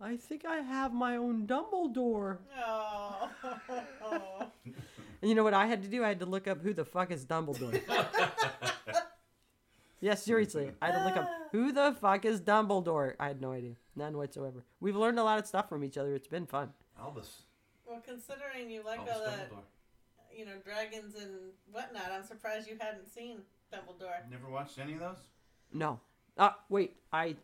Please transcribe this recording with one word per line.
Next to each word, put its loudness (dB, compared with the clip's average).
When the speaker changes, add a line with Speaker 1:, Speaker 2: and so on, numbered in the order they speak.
Speaker 1:
I -4
think -8
I -2
have -2
my 2
own 0
Dumbledore." 2
Speaker 2:
Oh. -2
<laughs> -6
Speaker 1:
And 2
you 8
know 8
what 6
I 8
had 2
to -8
do? 0
I 4
had 0
to -4
look -2
up -2
who 2
the 0
fuck 0
is -4
Dumbledore. 0
Speaker 3:
<laughs> 2
Speaker 1:
Yeah, 4
seriously. 2
I 2
had 4
to 4
look 4
up, 2
Speaker 2:
Ah. -6
Speaker 1:
"Who 2
the 6
fuck 6
is 2
Dumbledore?" 4
I 0
had -4
no -2
idea. -4
None -4
whatsoever. -6
We've 0
learned 4
a 6
lot 6
of -4
stuff 0
from -2
each -4
other. 0
It's -4
been -4
fun. -2
Speaker 3:
Albus. -12
Speaker 2:
Well, -12
considering -10
you -8
like -6
Speaker 3:
Albus -4
Speaker 2:
all -4
that, -4
Speaker 3:
Dumbledore. -14
Speaker 2:
you -10
know, -12
dragons -6
and -12
whatnot, -6
I'm -6
surprised -6
you -10
hadn't -8
seen -12
Dumbledore. -8
Speaker 3:
Never -12
watched -6
any -6
of -6
those? -6
Speaker 1:
No. 0
Uh, 10
wait. 2
I, 2